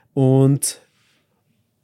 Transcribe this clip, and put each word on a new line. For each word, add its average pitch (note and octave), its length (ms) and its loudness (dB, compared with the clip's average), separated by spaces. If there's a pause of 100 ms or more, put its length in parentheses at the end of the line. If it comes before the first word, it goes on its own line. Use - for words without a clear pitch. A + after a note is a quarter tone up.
(140)
und C3+ 640 0 (1040)